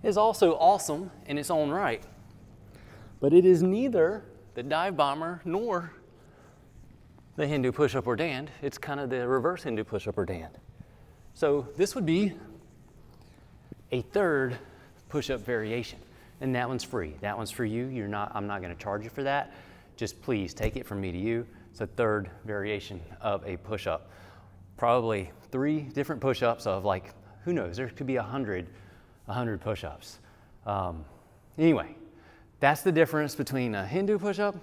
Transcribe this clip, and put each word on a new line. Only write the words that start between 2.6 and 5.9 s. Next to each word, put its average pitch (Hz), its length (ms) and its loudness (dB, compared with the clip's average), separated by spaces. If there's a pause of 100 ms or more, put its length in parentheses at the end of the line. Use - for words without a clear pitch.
But 139 140 4
it 180 120 12
is 180 160 8
neither 196 640 2 (320)
the 120 80 -6
dive 160 340 -2
bomber 156 480 0
nor 180 460 -2 (1400)